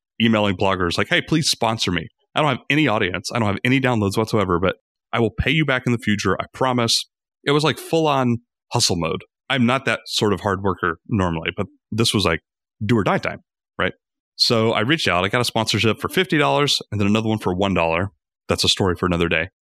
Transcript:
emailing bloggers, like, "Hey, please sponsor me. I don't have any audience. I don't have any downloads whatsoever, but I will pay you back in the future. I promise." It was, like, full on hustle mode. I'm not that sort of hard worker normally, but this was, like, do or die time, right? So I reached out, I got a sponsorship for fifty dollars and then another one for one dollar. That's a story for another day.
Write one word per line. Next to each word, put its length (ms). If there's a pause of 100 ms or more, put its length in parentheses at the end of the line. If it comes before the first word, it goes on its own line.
(220)
emailing 340
bloggers, 420
like, 120
"Hey, 120
please 280
sponsor 420
me. 160 (280)
I 60
don't 80
have 200
any 180
audience. 460
I 60
don't 80
have 160
any 160
downloads 380
whatsoever, 420
but 180 (340)
I 80
will 120
pay 200
you 140
back 200
in 60
the 80
future. 420
I 120
promise." 520 (380)
It 80
was, 120
like, 140
full 300
on 300 (340)
hustle 240
mode. 260 (280)
I'm 160
not 200
that 200
sort 260
of 100
hard 220
worker 440
normally, 480
but 120 (240)
this 220
was, 120
like, 140 (440)
do 140
or 60
die 140
time, 220 (380)
right? 160 (420)
So 360
I 80
reached 280
out, 180
I 20
got 140
a 40
sponsorship 540
for 100
fifty 280
dollars 440 (100)
and 100
then 60
another 220
one 100
for 140
one 200
dollar. 380 (360)
That's 160
a 60
story 260
for 100
another 240
day. 200 (200)